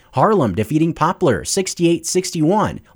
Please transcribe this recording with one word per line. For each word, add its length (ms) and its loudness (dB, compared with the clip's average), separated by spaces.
Harlem 420 2
defeating 380 0
Poplar 540 0
sixty-eight 580 0
sixty-one, 800 -2